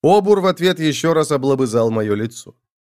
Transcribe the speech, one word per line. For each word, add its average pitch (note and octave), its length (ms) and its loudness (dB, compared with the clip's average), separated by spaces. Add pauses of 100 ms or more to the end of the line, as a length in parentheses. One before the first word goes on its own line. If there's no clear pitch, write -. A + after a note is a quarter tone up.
Обур G3 380 4
в F3+ 60 -2
ответ F3+ 340 -2
ещё D#3 320 0
раз D#3 180 0
облобызал C3 600 0
моё G#2+ 240 -2
лицо. A2 400 -8 (420)